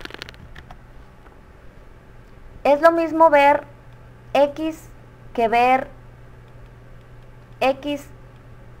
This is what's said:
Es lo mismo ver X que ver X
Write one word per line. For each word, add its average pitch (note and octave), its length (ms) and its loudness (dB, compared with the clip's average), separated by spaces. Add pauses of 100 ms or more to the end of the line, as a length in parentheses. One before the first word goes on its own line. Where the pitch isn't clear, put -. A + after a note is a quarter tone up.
(2750)
Es C#4+ 160 2
lo E4 120 4
mismo D#4+ 360 2
ver C#4+ 360 4 (680)
X D4 540 -4 (460)
que A#3 140 -2
ver B3 400 0 (1700)
X C#4+ 460 -4 (760)